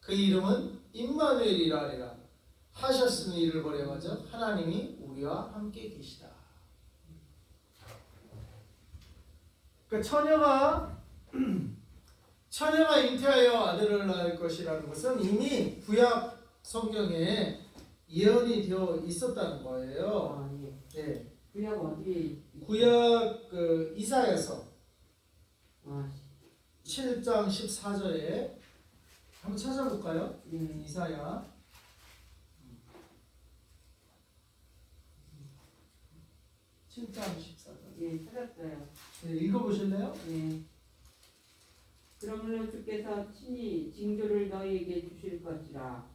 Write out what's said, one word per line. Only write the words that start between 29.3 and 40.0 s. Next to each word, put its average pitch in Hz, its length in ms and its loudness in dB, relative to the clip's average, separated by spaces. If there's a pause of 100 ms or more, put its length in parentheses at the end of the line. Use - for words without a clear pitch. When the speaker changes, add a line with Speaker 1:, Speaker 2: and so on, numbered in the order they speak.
Speaker 1:
한번 202 140 -6
찾아볼까요? 208 840 -4 (120)
Speaker 2:
예. 165 40 -8 (280)
Speaker 1:
이사야 160 600 -8 (4000)
칠 226 240 -12
장 214 120 -8 (140)
십사 165 320 -18
절. - 80 -20 (220)
Speaker 2:
예, 160 240 -6
찾았어요. 160 600 -12 (380)
Speaker 1:
네, 165 120 -6
읽어보실래요? 196 760 0 (160)